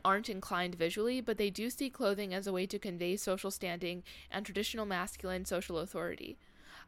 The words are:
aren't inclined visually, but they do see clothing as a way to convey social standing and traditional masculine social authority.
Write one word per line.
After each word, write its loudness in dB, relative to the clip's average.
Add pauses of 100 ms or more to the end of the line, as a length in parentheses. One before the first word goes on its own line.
aren't 4
inclined 0
visually, 4
but 0
they 4
do -2
see -2
clothing 2
as -2
a 0
way 2
to -2
convey 0
social 0
standing -2 (260)
and -4
traditional -2
masculine -2
social 0
authority. -4 (500)